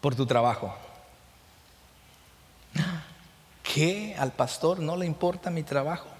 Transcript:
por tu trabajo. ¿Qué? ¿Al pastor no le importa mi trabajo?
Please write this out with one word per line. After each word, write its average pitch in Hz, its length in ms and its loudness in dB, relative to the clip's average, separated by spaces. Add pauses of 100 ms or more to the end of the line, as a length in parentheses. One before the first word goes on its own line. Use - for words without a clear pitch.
por 139 140 2
tu 127 120 2
trabajo. 117 500 2 (2750)
¿Qué? 196 560 0
¿Al 135 140 0
pastor 160 460 2
no 160 180 -2
le 180 100 -2
importa 175 440 0
mi 165 120 -2
trabajo? 143 440 -2 (140)